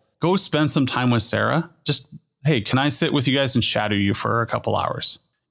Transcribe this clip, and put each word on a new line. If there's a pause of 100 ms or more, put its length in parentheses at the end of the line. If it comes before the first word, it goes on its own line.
(220)
Go
spend
some
time
with
Sarah. (140)
Just, (380)
"Hey,
can
I
sit
with
you
guys
and
shadow
you
for
a
couple
hours?" (300)